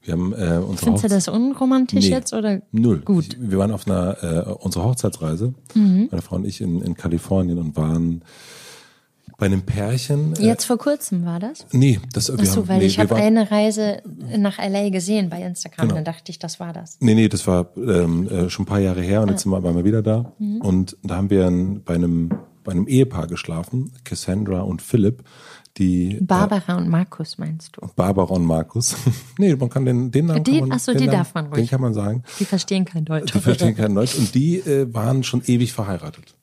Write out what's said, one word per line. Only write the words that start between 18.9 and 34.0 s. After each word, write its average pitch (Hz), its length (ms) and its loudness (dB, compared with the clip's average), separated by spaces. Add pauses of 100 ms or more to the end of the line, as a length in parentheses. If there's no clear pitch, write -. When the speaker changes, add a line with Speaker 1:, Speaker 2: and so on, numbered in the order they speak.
Speaker 1:
her 98 200 2
und 107 60 2
Speaker 2:
Ah. 98 60 2
Speaker 1:
jetzt 98 100 -2
sind 98 80 0
wir 95 60 0
auf 90 80 -2
einmal 87 180 0
wieder 107 180 2
da. 113 380 0
Speaker 2:
Mhm. 214 220 -4
Speaker 1:
Und 92 420 0
da 82 140 -4
haben 98 120 -2
wir 95 160 4
ein, 92 380 0
bei 87 120 -2
einem, 85 340 0 (340)
bei 98 80 -8
einem 92 160 0
Ehepaar 127 400 2
geschlafen, 87 640 -6 (140)
Cassandra 95 560 -4
und 92 200 -6
Philipp, 113 420 2 (540)
die, 92 380 2
äh, - 60 -4
Speaker 2:
Barbara 190 540 2
und 175 140 -2
Markus 165 480 -2
meinst 160 400 -10
du? - 180 -14
Speaker 1:
Barbara 95 380 2
und 90 120 2
Markus. 82 500 -2 (220)
<laughs> - 200 -18
Nee, 185 180 4
man 127 140 -2
kann 135 160 -2
den, 123 240 0
den 135 160 2
Namen 156 180 0
Speaker 2:
Die, 262 180 2
Speaker 1:
kann 131 80 -2
man, 254 80 -2
Speaker 2:
ach - 20 0
so, 254 140 -2
Speaker 1:
den 139 80 2
Speaker 2:
die 131 40 4
Speaker 1:
Namen, 202 140 4
Speaker 2:
darf - 160 -2
man 156 100 -4
Speaker 1:
den 147 80 -12
Speaker 2:
ruhig. 117 160 0
Speaker 1:
kann 131 120 0
man 120 120 0
sagen. 107 300 -2 (160)
Speaker 2:
Die 202 60 0
verstehen 190 400 -2
kein 160 200 -6
Deutsch. 156 260 -4
Speaker 1:
Die 202 80 2
verstehen 120 360 2
kein 107 180 0
Deutsch. 117 240 2